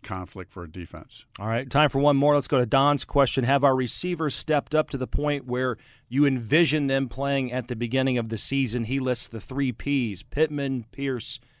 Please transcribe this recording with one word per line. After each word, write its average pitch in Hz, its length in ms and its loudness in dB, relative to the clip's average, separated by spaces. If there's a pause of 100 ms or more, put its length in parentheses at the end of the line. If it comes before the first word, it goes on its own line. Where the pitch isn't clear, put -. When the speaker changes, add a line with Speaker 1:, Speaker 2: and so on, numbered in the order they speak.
Speaker 1:
conflict 92 480 -10
for 92 100 -10
a 82 80 -12
defense. 82 540 -14 (160)
Speaker 2:
All 104 80 -6
right, 120 200 -2
time 147 220 4
for 139 80 -2
one 143 180 4
more. 143 180 4
Let's 143 140 2
go 139 100 2
to 123 80 4
Don's 139 380 2
question. 135 380 2
Have 131 220 2
our 135 100 6
receivers 151 600 -2
stepped 151 420 0
up 151 140 2
to - 80 -4
the 123 100 -4
point 147 360 0
where 127 320 0 (320)
you 135 160 4
envision 139 640 2
them 135 220 2
playing 139 420 -2
at 123 160 -4
the 123 80 -6
beginning 123 420 0
of 117 120 -2
the 113 100 -4
season? 120 460 -2
He 131 160 -2
lists 127 260 -2
the 113 140 -10
three 131 320 -2
Ps, 120 500 -2
Pittman, 143 680 -4
Pierce, 135 480 -8 (200)